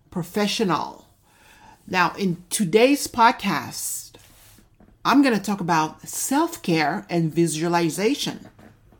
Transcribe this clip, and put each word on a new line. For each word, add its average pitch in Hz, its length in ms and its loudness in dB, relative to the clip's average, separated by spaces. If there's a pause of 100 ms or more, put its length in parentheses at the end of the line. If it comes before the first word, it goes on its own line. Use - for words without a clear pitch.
(100)
professional. 185 920 -2 (840)
Now, 175 280 0
in 185 340 -4
today's 226 580 2
podcast, - 1040 -2 (920)
I'm 233 160 4
gonna 247 180 4
talk 196 220 -6
about 160 480 -2
self-care 190 1040 -2
and 170 200 0
visualization. 170 1160 -2 (520)